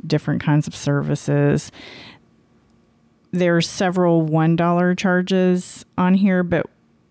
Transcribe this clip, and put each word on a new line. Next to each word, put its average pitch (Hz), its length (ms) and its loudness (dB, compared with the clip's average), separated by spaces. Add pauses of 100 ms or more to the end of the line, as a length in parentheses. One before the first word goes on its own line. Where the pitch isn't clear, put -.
different 151 340 -2
kinds 151 240 0
of - 100 -12
services, 143 960 -2 (1600)
there 175 260 2
are 170 40 4
several 175 640 0
one 160 320 2
dollar 175 400 2
charges 180 920 0 (120)
on 180 180 2
here, 190 280 2
but 175 220 -2 (460)